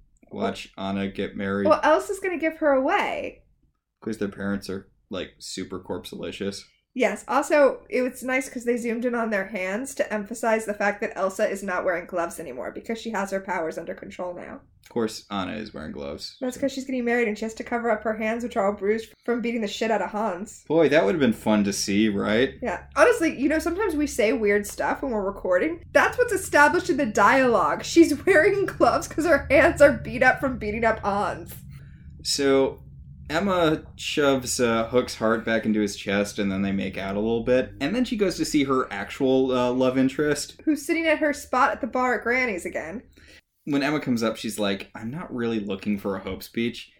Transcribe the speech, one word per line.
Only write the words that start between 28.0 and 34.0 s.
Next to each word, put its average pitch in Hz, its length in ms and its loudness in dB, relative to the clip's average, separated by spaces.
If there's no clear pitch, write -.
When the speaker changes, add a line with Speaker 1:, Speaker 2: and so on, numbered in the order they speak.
Speaker 2:
<laughs> - 120 -6
wearing 381 420 6
gloves 294 420 2
'cause 311 160 -2
her 277 260 4
hands 302 300 6
are 285 100 10
beat 226 320 -2
up 262 160 4
from 254 200 -2
beating 220 260 -2
up 220 140 2
Hans. 190 520 -4
Speaker 1:
So 135 580 2
Emma 170 540 2
shoves, 139 640 0